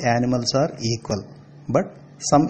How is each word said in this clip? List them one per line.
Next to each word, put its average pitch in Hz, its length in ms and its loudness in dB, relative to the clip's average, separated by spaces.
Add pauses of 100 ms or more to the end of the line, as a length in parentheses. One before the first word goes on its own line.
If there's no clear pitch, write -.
animals 120 500 0
are 151 160 2 (140)
equal, 113 340 -4 (500)
but 165 160 2 (360)
some 151 280 4